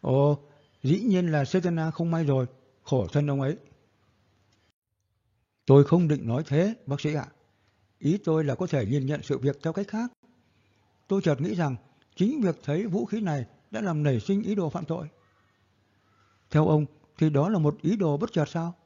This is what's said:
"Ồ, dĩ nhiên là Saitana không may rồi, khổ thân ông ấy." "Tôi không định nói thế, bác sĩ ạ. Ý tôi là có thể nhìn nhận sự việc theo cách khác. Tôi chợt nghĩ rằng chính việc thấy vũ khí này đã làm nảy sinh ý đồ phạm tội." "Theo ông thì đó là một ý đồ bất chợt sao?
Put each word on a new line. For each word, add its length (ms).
"Ồ, 380
dĩ 160
nhiên 320
là 140
Saitana 460
không 200
may 120
rồi, 220
khổ 240
thân 200
ông 140
ấy." 160
"Tôi 180
không 240
định 200
nói 200
thế, 280
bác 160
sĩ 120
ạ. 140
Ý 180
tôi 260
là 120
có 120
thể 180
nhìn 200
nhận 180
sự 140
việc 260
theo 100
cách 140
khác. 240
Tôi 140
chợt 200
nghĩ 140
rằng 200
chính 260
việc 220
thấy 240
vũ 180
khí 160
này 240
đã 100
làm 220
nảy 160
sinh 220
ý 140
đồ 140
phạm 160
tội." 240
"Theo 180
ông 180
thì 120
đó 200
là 100
một 220
ý 140
đồ 220
bất 140
chợt 160
sao? 280